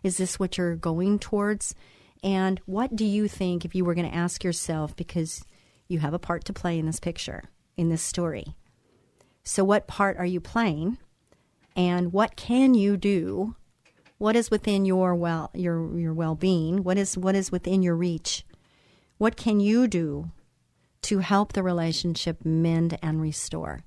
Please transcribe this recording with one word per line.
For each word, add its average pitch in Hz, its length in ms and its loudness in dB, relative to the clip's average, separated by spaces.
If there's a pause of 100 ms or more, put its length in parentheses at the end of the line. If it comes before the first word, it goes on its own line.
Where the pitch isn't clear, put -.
Is 185 140 0
this 185 240 -2
what 185 180 -2
you're 175 160 0
going 180 460 0
towards? 208 560 -2 (480)
And 190 420 2
what 220 300 -2
do 220 80 0
you 208 240 2
think 180 360 -2
if 175 120 -6
you 185 80 2
were 170 100 2
gonna 170 140 0
ask 175 340 -2
yourself, 160 540 -4
because - 480 -6 (420)
you 165 140 -2
have 151 140 -2
a 180 40 -4
part 170 280 -4
to 202 60 -8
play 170 280 -2
in 156 60 -2
this 160 120 -4
picture, - 460 -8 (320)
in 165 140 2
this 165 120 0
story. 160 540 -6 (880)
So - 180 0
what 202 240 2
part 196 300 0
are 180 100 -2
you 180 140 -2
playing? 196 580 -2 (760)
And 180 360 2
what 202 220 2
can 262 400 4
you 202 220 4
do? 190 580 0 (640)
What 214 160 2
is 233 160 2
within 208 340 2
your 185 300 4
well, 170 400 -2
your, 170 420 -2
your 165 160 -2
well-being? 165 720 0
What 185 160 0
is, 196 180 -2
what 190 200 2
is 190 160 -2
within 185 320 2
your 170 100 2
reach? 170 500 -2 (720)
What 220 200 2
can 208 240 2
you 226 260 6
do 165 460 -2 (680)
to 202 160 0
help 202 340 2
the 196 120 0
relationship 165 800 -2
mend 165 580 2
and 156 180 -2
restore? 156 680 -6